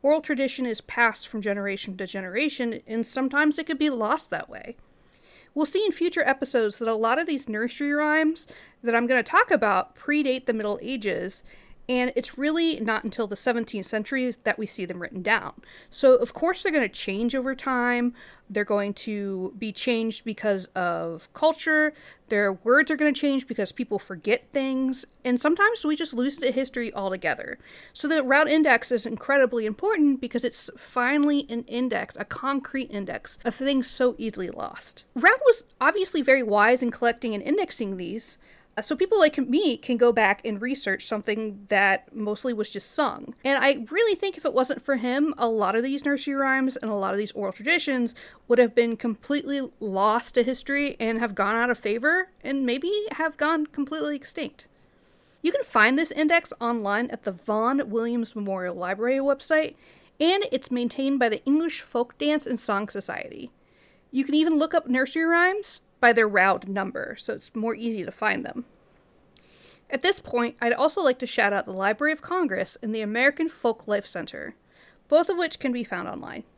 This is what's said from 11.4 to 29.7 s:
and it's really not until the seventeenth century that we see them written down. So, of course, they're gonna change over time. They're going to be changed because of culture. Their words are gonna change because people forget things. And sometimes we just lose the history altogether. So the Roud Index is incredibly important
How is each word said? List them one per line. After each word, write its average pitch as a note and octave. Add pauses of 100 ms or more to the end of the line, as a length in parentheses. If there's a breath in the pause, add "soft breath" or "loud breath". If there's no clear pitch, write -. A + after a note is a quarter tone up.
and B3
it's -
really D#4
not A3
until G#3+
the G3
seventeenth A3+
century B3 (140)
that G#3
we G#3+
see -
them F3
written F#3
down. G#3+ (360 loud breath)
So, C4
of A#3+
course, F4+
they're F#4
gonna C4
change A3+
over C4
time. B3 (360 loud breath)
They're G#3
going G3+
to G3
be G#3+
changed A3+
because G#3 (100)
of E3+
culture. D#4 (340 loud breath)
Their G3+
words B3
are D4+
gonna D4+
change C4+
because G3+
people A3
forget -
things. C4 (180)
And B3
sometimes G4+
we D4+
just D#4+
lose B3+
the C4
history B3+
altogether. F#3 (360 loud breath)
So -
the D#4
Roud C#4
Index D4
is A#3
incredibly A#3+
important D4